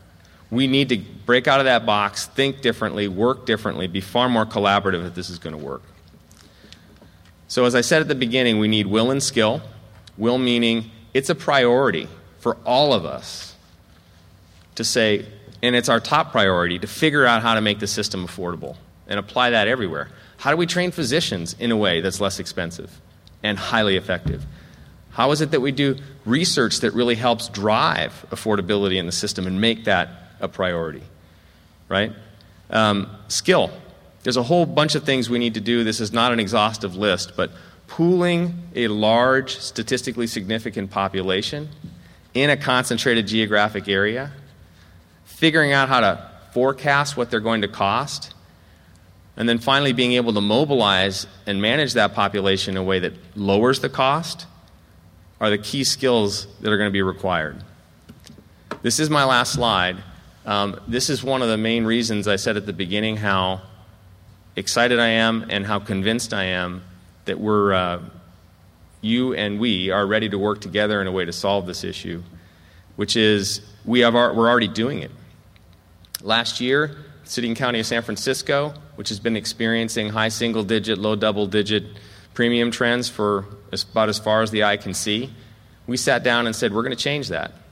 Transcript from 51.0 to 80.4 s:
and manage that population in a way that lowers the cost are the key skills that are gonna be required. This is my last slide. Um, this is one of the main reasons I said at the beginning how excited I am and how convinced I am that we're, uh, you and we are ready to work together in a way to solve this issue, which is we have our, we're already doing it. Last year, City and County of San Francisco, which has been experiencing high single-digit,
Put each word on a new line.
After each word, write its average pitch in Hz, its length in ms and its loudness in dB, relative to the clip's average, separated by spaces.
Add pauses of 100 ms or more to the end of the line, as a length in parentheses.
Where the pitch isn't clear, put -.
and 101 160 -2
manage 123 320 0
that 104 200 2
population 98 600 0
in 95 60 -2
a - 20 -2
way 95 140 0
that 90 140 -2 (240)
lowers 104 440 2
the 139 80 -4
cost 139 580 -2 (920)
are 110 100 2
the 104 80 0
key 135 260 -4
skills 113 640 0 (120)
that 107 120 0
are 104 40 4
gonna 101 140 0
be 98 120 0
required. 87 540 -2 (1300)
This 117 160 0
is 156 100 0
my 147 160 4
last 123 280 2
slide. 92 440 0 (480)
Um, 101 440 -2
this 123 200 -2
is 131 140 -4
one 131 200 -2
of 117 60 2
the 110 80 2
main 113 280 0
reasons 113 420 0
I 101 100 2
said 104 200 -2
at 98 100 -6
the 101 60 -8
beginning 104 460 -2
how 95 440 0 (920)
excited 120 420 2
I 117 100 4
am 113 420 2
and 98 140 -4
how 104 140 -2
convinced 104 560 -2
I 98 100 -2
am 90 380 -4 (440)
that 95 120 -4
we're, 104 340 2
uh, 90 280 0 (1000)
you 120 340 0
and 104 260 -4
we 95 300 0
are 101 140 2
ready 107 260 0
to 98 80 -2
work 104 220 0
together 104 400 0
in 95 60 -2
a 92 60 -4
way 92 120 0
to 85 80 -6
solve 98 340 -2
this 90 180 -8
issue, 87 400 -8 (720)
which 101 180 -2
is 107 460 2 (240)
we 120 160 2
have 117 160 6
our, 120 180 4
we're 113 140 4
already 120 180 4
doing 113 340 -4
it. - 120 -12 (1120)
Last 113 380 -2
year, 147 360 0 (260)
City - 240 -4
and 117 100 -2
County 123 220 -2
of 113 80 -2
San 117 160 -2
Francisco, 139 720 -4 (240)
which 107 140 -8
has 104 100 -8
been 113 160 -2
experiencing 113 720 -4
high 110 220 0
single-digit, 110 680 -2